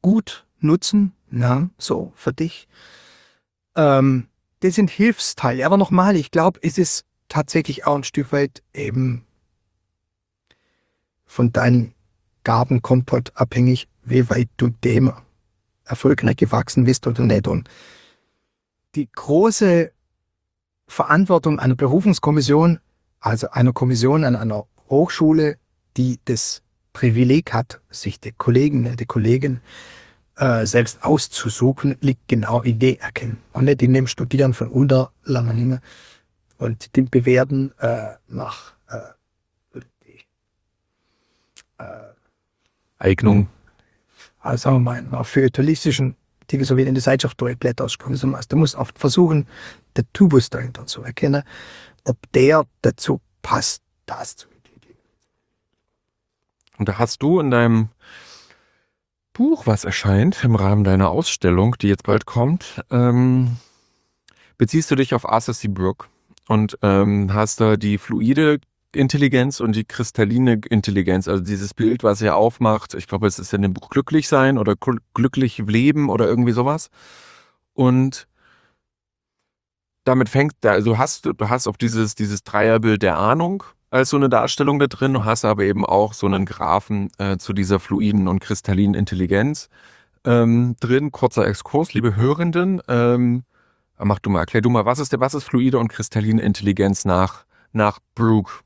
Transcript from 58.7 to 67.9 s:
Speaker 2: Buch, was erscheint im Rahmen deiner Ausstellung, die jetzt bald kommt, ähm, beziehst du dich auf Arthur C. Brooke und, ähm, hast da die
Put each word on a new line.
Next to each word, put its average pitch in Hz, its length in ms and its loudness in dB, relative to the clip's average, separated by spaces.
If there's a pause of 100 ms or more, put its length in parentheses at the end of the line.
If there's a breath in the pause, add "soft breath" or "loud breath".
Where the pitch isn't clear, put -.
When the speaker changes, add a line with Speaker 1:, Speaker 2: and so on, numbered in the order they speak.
Speaker 2:
Buch, 294 340 0
was 107 180 0
erscheint 101 580 0
im 120 120 4
Rahmen 101 280 2
deiner 95 260 4
Ausstellung, 98 680 0
die 101 100 -2
jetzt 101 160 0
bald 104 220 0
kommt, - 640 -4
ähm, 123 680 2 (1000 soft breath)
beziehst 151 340 0
du 143 40 2
dich 135 180 0
auf - 160 -4
Arthur 113 240 0
C. - 160 -8
Brooke 95 380 -4 (400)
und, 107 340 0
ähm, 101 520 2
hast 107 280 0
da 107 160 4
die 104 200 -2